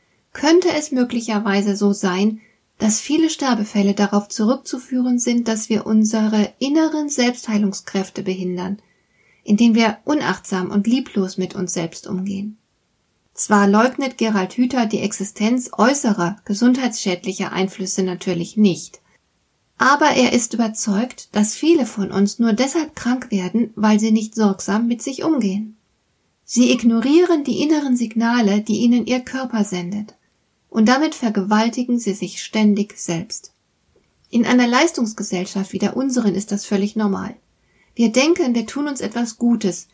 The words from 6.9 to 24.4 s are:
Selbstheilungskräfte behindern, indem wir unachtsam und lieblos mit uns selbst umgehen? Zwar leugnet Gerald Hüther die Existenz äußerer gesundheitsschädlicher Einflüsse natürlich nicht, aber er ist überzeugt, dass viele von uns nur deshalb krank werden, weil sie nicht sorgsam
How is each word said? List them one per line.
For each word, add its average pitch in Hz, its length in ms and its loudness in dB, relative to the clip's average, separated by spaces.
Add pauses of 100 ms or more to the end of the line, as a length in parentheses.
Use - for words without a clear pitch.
Selbstheilungskräfte 208 1120 -2
behindern, 185 560 -4 (680)
indem 226 300 4
wir 220 320 2
unachtsam 185 640 -2
und 202 160 0
lieblos 226 540 -2
mit 185 160 -6
uns 180 180 -6
selbst 170 320 -8
umgehen? 196 540 -8 (760)
Zwar 202 340 2
leugnet 254 520 2
Gerald 208 340 0
Hüther 247 320 0
die 214 140 -2
Existenz 214 760 -2
äußerer 208 600 2 (100)
gesundheitsschädlicher 208 1080 0
Einflüsse 190 520 -4
natürlich 175 520 -4
nicht, 202 460 2 (800)
aber 285 320 4
er 247 200 2
ist 240 220 0
überzeugt, 220 800 -4
dass 208 240 0
viele 302 320 2
von 202 240 -4
uns 202 260 0
nur 226 160 2
deshalb 277 420 -2
krank 247 360 -4
werden, 196 440 -2
weil 214 240 4
sie 220 120 2
nicht 220 240 0
sorgsam 208 500 0